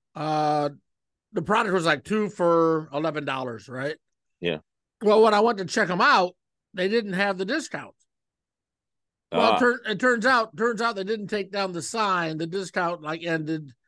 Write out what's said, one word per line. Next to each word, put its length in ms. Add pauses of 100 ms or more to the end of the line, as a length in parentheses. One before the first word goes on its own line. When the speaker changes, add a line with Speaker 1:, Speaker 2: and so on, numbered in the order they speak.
(160)
Speaker 1:
uh, 540 (640)
the 80
product 320
was, 120
like, 200
two 240
for 640
eleven 320
dollars, 420
right? 300 (420)
Speaker 2:
Yeah. 200 (420)
Speaker 1:
Well, 200
when 120
I 80
went 160
to 80
check 240
'em 100
out, 360 (380)
they 140
didn't 260
have 240
the 60
discount. 520 (1400)
Well, 180
it 60
Speaker 2:
Ah. 40
Speaker 1:
turn-, 280
it 120
turns 260
out, 300
turns 260
out 140
they 80
didn't 240
take 240
down 220
the 80
sign. 560
The 100
discount, 540
like, 240
ended 480 (140)